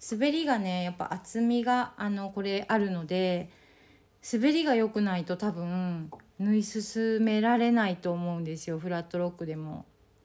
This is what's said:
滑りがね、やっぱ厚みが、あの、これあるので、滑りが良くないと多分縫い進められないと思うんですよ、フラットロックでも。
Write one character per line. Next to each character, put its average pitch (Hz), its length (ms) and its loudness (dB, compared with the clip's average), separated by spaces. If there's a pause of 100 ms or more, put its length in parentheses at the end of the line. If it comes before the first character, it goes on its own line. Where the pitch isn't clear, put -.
(120)
滑 240 200 2
り 320 140 0
が 269 120 4
ね、 185 240 -2
や 180 80 -2
っ 180 80 -6
ぱ - 160 -6
厚 214 280 -4
み 233 220 2
が、 247 340 0
あ 208 120 -2
の、 196 220 -4
こ 202 100 -4
れ 196 260 -2
あ 226 80 2
る 202 140 2
の 175 160 -4
で、 180 460 0 (840)
滑 247 180 4
り 330 120 2
が 302 100 2
良 220 160 4
く 214 120 0
な 196 180 2
い 175 60 -4
と 180 120 -2
多 208 140 -2
分 175 580 -4 (300)
縫 208 160 2
い 214 80 4
進 220 560 -2
め 220 200 4
ら 226 200 4
れ 233 120 4
な 226 160 4
い 180 100 -2
と 180 140 -2
思 175 260 -2
う - 20 -4
ん 165 40 -4
で 160 140 -6
す 165 140 -6
よ、 160 80 -4
フ 175 100 -6
ラ 170 140 -2
ッ - 0 -
ト 175 160 -6
ロ 175 80 0
ッ 175 60 -6
ク 170 120 -10
で 160 100 -6
も。 156 300 -10 (400)